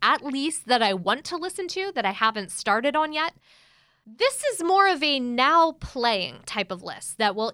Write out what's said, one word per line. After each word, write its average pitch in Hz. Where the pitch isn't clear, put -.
at 247
least, 277
that 240
I 202
want 190
to 359
listen 370
to 381
that 226
I 185
haven't 214
started 233
on 311
yet. 311
This 440
is 480
more 381
of 311
a 285
now 277
playing 226
type 196
of 185
list -
that 208
will 220